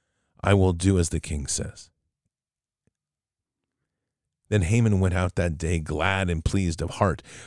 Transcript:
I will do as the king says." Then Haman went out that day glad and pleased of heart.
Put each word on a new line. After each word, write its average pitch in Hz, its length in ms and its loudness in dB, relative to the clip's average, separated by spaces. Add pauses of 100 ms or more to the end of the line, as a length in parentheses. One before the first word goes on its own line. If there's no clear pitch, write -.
(420)
I 98 100 2
will 92 220 4
do 92 240 2
as 85 100 2
the 82 120 -4
king 73 260 -6
says." - 440 -8 (2500)
Then 104 120 2
Haman 107 380 4
went 92 140 2
out 90 220 -2
that 87 200 -2
day 82 220 -2
glad 87 500 -2
and 80 160 -2
pleased 92 380 -2
of - 80 -4
heart. 95 320 -2 (240)